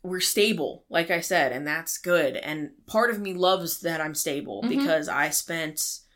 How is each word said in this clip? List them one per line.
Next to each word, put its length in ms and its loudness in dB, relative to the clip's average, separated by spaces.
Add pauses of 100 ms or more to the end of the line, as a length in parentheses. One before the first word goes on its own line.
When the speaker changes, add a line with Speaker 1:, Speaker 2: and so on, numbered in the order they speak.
Speaker 1:
we're 160 -4
stable, 720 0
like 220 0
I 80 2
said, 320 2
and 120 -6
that's 340 -4
good. 380 2
And 360 -6 (160)
part 220 4
of 100 -4
me 120 -6
loves 500 2
that 180 -2
I'm 160 -4
stable 460 -4
Speaker 2:
Mm-hmm. 180 0
Speaker 1:
because 280 2
I 220 0
spent 720 -4 (160)